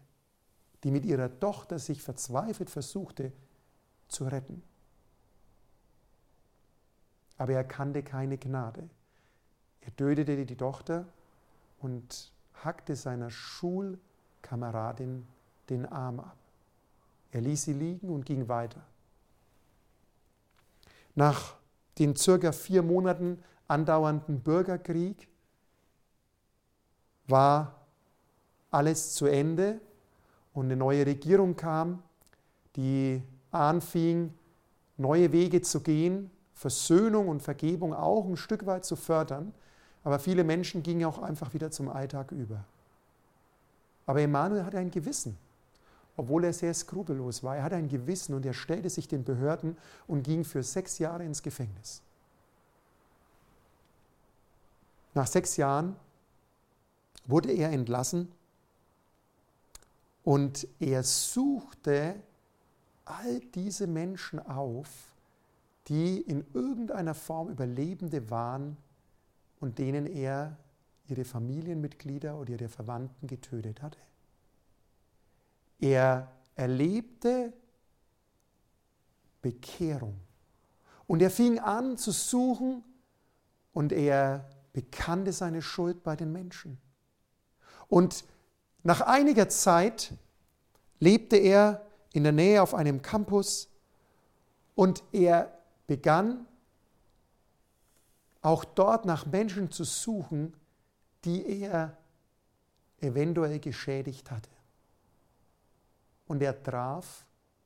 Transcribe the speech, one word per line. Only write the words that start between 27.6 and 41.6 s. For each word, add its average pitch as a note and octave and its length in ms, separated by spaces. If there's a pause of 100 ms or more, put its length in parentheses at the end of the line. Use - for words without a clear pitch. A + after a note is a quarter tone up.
alles D#3 440
zu C#3+ 120
Ende E3 540 (720)
und C3+ 140
eine C3 100
neue C3+ 280
Regierung D#3+ 520
kam, E3 440 (760)
die C3+ 460 (280)
anfing, E3 840 (640)
neue D3+ 360
Wege F3 300
zu - 180
gehen, F3+ 500 (260)
Versöhnung G3 720
und D3 140
Vergebung D#3 500
auch F3 340
ein F3+ 100
Stück A3 280
weit F#3 200
zu - 100
fördern. D#3 580 (520)
Aber C#3+ 140
viele F3+ 260
Menschen E3+ 380
gingen E3+ 220
auch D#3+ 140
einfach D3+ 340
wieder D#3 180